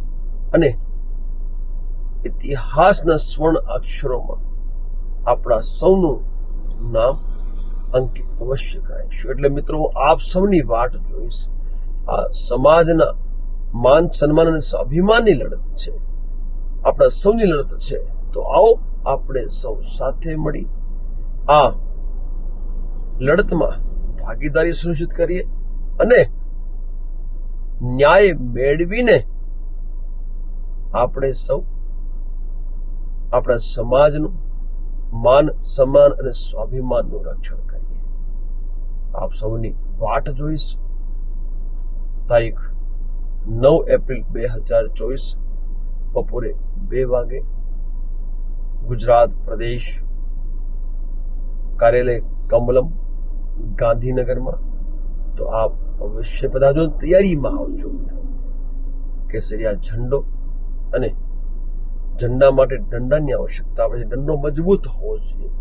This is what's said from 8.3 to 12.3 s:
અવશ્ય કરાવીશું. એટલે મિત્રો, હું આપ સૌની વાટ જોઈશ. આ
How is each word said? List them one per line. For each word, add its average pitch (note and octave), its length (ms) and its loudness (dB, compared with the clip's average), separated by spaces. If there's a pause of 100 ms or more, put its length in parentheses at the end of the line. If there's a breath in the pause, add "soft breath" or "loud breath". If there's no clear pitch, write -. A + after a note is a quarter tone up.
અવશ્ય - 380 -4
કરાવીશું. - 520 -4
એટલે C#3 180 2
મિત્રો, C#3+ 300 -2
હું D#3 120 -2 (180)
આપ D#3 100 4 (140)
સૌની F#3+ 280 4
વાટ A#2 360 0
જોઈશ. - 420 -4 (680 soft breath)
આ - 160 0 (220)